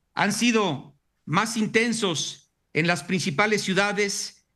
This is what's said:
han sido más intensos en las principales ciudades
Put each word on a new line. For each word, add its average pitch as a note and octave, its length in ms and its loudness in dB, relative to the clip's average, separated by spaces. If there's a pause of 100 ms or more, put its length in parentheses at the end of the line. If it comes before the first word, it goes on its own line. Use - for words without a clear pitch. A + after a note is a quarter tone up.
(140)
han G3+ 180 2
sido A3 640 0 (300)
más G#3 320 0
intensos A3 960 0 (220)
en D#3+ 140 2
las F3 160 0
principales F#3 600 0
ciudades G3 840 -2 (100)